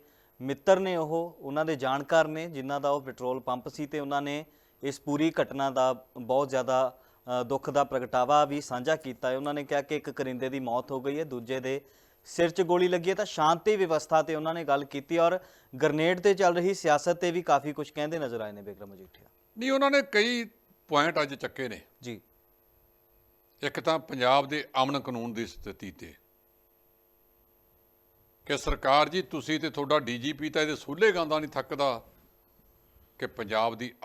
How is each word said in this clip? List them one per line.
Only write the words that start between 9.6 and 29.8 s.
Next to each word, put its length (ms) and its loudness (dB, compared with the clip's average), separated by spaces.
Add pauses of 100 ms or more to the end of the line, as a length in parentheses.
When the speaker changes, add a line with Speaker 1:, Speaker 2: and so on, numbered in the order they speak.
Speaker 1:
ਕਿਹਾ 180 0
ਕਿ 140 -6
ਇੱਕ 140 -6
ਕਰਿੰਦੇ 400 -4
ਦੀ 100 -6
ਮੌਤ 320 -4
ਹੋ 100 -4
ਗਈ 180 -4
ਹੈ, 40 -4
ਦੂਜੇ 360 -6
ਦੇ 220 -4 (440)
ਸਿਰ 240 2
'ਚ 120 0
ਗੋਲੀ 260 4
ਲੱਗੀ 220 2
ਹੈ, 60 0
ਤਾਂ 100 -2
ਸ਼ਾਂਤੀ 500 4
ਵਿਵਸਥਾ 480 2
ਤੇ 120 -4
ਉਹਨਾਂ 180 -4
ਨੇ 100 -6
ਗੱਲ 220 2
ਕੀਤੀ 320 -4
ਔਰ 220 4 (420)
ਗ੍ਰਨੇਡ 380 4
ਤੇ 140 6
ਚੱਲ 220 4
ਰਹੀ 180 2
ਸਿਆਸਤ 400 2
ਤੇ 180 0
ਵੀ 100 -2
ਕਾਫੀ 320 2
ਕੁਝ 180 -8
ਕਹਿੰਦੇ 280 -4
ਨਜ਼ਰ 220 -4
ਆਏ 100 -8
ਨੇ 100 -14
ਬਿਕਰਮ 280 -14
ਮਜੀਠੀਆ। 400 -20 (280)
Speaker 2:
ਨਹੀਂ, 140 -2
ਉਹਨਾਂ 200 4
ਨੇ 100 4
ਕਈ 440 0 (420)
ਪੁਆਇੰਟ 340 4
ਅੱਜ 140 -2
ਚੱਕੇ 320 -6
ਨੇ। 140 -10 (200)
Speaker 1:
ਜੀ। 200 -10 (1400)
Speaker 2:
ਇੱਕ 180 -4
ਤਾਂ 200 0
ਪੰਜਾਬ 480 2
ਦੇ 200 -6 (160)
ਅਮਨ 160 0
ਕਾਨੂੰਨ 340 -8
ਦੀ 140 -6
ਸਥਿਤੀ 440 -14
ਤੇ 220 -18 (2250)
ਕਿ 120 -2
ਸਰਕਾਰ 520 2
ਜੀ 120 -2
ਤੁਸੀਂ 380 -4
ਤੇ 100 -4
ਤੁਹਾਡਾ 300 0